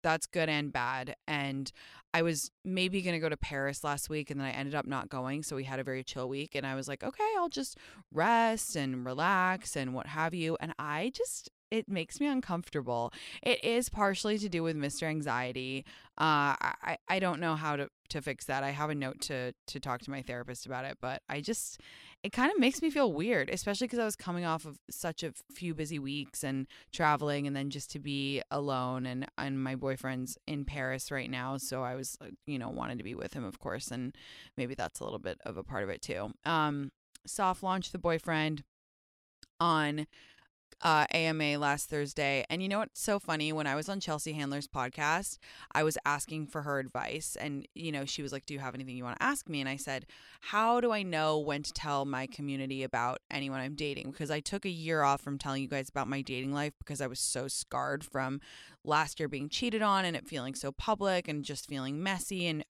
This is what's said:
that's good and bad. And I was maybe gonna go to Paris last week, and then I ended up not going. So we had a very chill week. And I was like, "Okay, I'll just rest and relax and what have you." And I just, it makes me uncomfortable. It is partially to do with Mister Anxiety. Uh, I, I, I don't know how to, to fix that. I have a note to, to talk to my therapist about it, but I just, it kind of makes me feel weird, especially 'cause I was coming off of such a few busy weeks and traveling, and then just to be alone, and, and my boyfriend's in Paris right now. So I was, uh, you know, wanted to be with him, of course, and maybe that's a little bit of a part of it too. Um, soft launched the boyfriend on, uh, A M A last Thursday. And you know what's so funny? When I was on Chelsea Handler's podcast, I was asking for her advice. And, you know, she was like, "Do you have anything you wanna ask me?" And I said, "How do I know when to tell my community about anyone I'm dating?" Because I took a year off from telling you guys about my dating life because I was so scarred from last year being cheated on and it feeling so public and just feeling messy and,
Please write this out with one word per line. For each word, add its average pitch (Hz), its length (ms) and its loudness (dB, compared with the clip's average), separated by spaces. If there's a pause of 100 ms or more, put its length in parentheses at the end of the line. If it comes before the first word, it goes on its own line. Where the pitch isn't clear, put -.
that's 160 240 2
good 165 220 2
and 147 240 2
bad. 127 420 -2 (140)
And 139 420 0 (420)
I 165 100 6
was 165 280 2 (140)
maybe 185 380 2
gonna 175 180 0
go 160 80 2
to 147 80 -2
Paris 139 480 -2
last 147 260 -2
week, 151 200 -2
and 143 100 -2
then 135 80 -2
I - 20 -4
ended 139 240 -4
up 147 120 0
not 139 220 -2
going. 135 360 -4
So 151 100 -4
we 135 100 -2
had 131 140 -4
a 131 60 -2
very 131 180 -2
chill 127 260 -4
week. 139 280 -4
And 139 100 -2
I 135 80 -2
was 135 140 -4
like, 139 160 -6
"Okay, 427 320 0
I'll 349 140 2
just - 280 -6 (340)
rest 220 640 4
and 131 300 0
relax 185 720 2
and 127 180 0
what 131 140 -4
have 160 260 0
you." 160 240 2
And - 180 -6
I 156 380 -2
just, - 360 -4 (200)
it 220 180 0
makes 185 320 -2
me 285 60 4
uncomfortable. 151 840 0 (300)
It - 220 2
is 240 240 2
partially 208 500 2
to 208 100 -2
do 165 140 0
with 165 140 2
Mister 143 300 -2
Anxiety. 131 800 -2 (320)
Uh, 147 440 6
I, - 220 2
I, - 160 0 (100)
I 190 100 4
don't 180 220 2
know 165 160 2
how 151 180 0
to, 139 140 0 (220)
to 151 120 -4
fix 135 220 -4
that. 135 180 0
I 139 80 0
have 151 200 0
a 147 40 0
note 139 280 -2
to, 127 320 -2 (140)
to 139 120 -6
talk 123 220 -2
to 135 80 -10
my 139 120 -6
therapist 123 440 -8
about 127 180 -4
it, 135 160 -8
but 131 280 -4
I 143 120 -4
just, - 400 -4 (420)
it 202 100 -4
kind 277 200 4
of 403 80 4
makes 254 200 6
me 320 100 4
feel 269 220 6
weird, 160 380 2
especially 202 380 0
'cause 240 100 -2
I 233 60 4
was 214 100 0
coming 175 300 -2
off 160 220 0
of 143 120 -12 (100)
such - 360 -4
a 139 80 -4 (200)
few 170 220 -4
busy 156 240 -2
weeks 139 460 -4
and 135 240 0 (240)
traveling, 147 560 4
and 139 80 -2
then 139 140 -2
just 139 220 -6
to 151 60 -6
be 139 420 -2 (120)
alone, 127 520 0
and, 127 220 -4 (100)
and 135 240 -2
my 131 140 -2
boyfriend's 131 720 -2
in 143 180 -2
Paris 131 460 -2
right 127 200 -2
now. 127 260 -2
So 131 260 -2
I 127 140 -2
was, 131 240 -6
uh, - 60 -14 (200)
you 143 120 -2
know, 120 100 -4
wanted 123 300 -4
to - 60 -6
be 113 120 -6
with - 160 -6
him, 135 100 -6
of 95 160 -8
course, 123 320 -4
and 127 240 -4 (420)
maybe 127 200 -2
that's - 240 -4
a - 40 -6
little 104 140 -4
bit - 260 -6
of - 120 -6
a 92 80 -6
part - 180 -4
of 95 60 -2
it 85 140 -6
too. 104 280 -4 (140)
Um, 147 480 0 (340)
soft 185 380 0
launched 185 260 0
the 180 80 -4
boyfriend 156 640 0 (960)
on, 151 480 4 (760)
uh, 156 300 8
A 160 140 4
M 156 140 2
A 147 160 4
last 143 320 2
Thursday. 143 640 2
And 175 100 0
you 190 80 0
know 202 120 2
what's - 200 -4
so 202 200 2
funny? 156 320 0
When 156 140 0
I 139 100 2
was 151 120 -2
on 196 120 -2
Chelsea 156 320 -2
Handler's 143 340 -2
podcast, 147 720 0 (340)
I 156 120 4
was 156 200 4
asking 147 440 0
for 151 140 -6
her 143 180 2
advice. 131 600 -4
And, 139 340 -4
you 160 180 -4
know, 139 120 -2
she 143 180 -4
was 135 100 -4
like, 139 120 -6
"Do 156 100 -10
you 139 60 -6
have 131 140 -6
anything 131 220 -8
you 123 80 -6
wanna 120 160 -6
ask - 280 0
me?" 151 120 0
And 135 80 0
I 139 80 -2
said, 135 280 -4 (360)
"How 226 400 4
do 240 100 6
I 208 140 2
know 156 340 4
when 147 240 0
to - 100 -6
tell 143 320 0
my 135 220 -2
community 135 560 -4
about 123 380 0 (100)
anyone 135 300 -2
I'm 139 160 -4
dating?" 143 340 -2
Because 147 220 -4
I 151 80 0
took 196 260 -4
a - 20 -2
year 160 340 2
off 139 200 6
from 139 160 -4
telling 135 240 -2
you 127 60 -4
guys 135 200 -2
about 135 200 -2
my 139 140 -2
dating 131 300 -2
life 147 260 0
because 143 220 -6
I 139 60 -2
was 123 140 -4
so 131 260 0
scarred 139 580 -2
from 135 360 -2 (440)
last 151 360 2
year 151 80 0
being 143 200 -4
cheated 220 320 2
on 196 240 6
and 170 120 0
it - 100 -6
feeling 135 300 -4
so 135 160 -4
public 202 560 2
and 147 160 0
just - 240 -6
feeling 139 340 -2
messy 185 460 0
and, 151 220 0